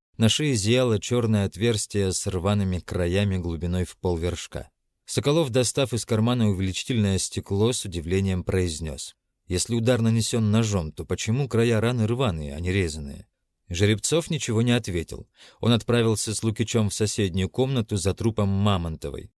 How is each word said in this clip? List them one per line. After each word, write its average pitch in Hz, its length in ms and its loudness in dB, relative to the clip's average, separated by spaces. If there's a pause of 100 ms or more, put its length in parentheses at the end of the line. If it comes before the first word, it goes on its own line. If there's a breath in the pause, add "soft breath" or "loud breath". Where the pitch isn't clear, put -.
(180)
На 113 100 6
шее 147 260 2
зияло 113 460 2
чёрное 110 460 0
отверстие 101 640 0
с - 140 -4
рваными 95 540 0
краями 92 580 0
глубиной 85 460 -2
в - 120 -10
полвершка. 85 720 -4 (360)
Соколов, 143 420 0
достав 123 460 0
из 110 100 -4
кармана 113 460 2
увеличительное 95 680 0
стекло, 101 540 0
с - 140 -6
удивлением 90 580 0
произнёс: 80 720 -4 (320)
"Если 90 260 -2
удар 117 280 2
нанесён 113 480 2
ножом, 104 420 2
то - 140 -12
почему 110 420 -2
края 117 320 2
раны 117 260 0
рваные, 92 480 -2
а 76 60 -8
не 90 100 -2
резаные?" 78 560 -2 (440)
Жеребцов 104 580 0
ничего 113 320 -2
не 120 120 2
ответил. 90 540 -4 (340 loud breath)
Он 117 120 2
отправился 113 640 2
с - 80 -4
Лукичем 110 480 0
в - 40 -8
соседнюю 95 540 0
комнату 127 480 -2
за 92 160 0
трупом 104 380 0
Мамонтовой. 85 880 -2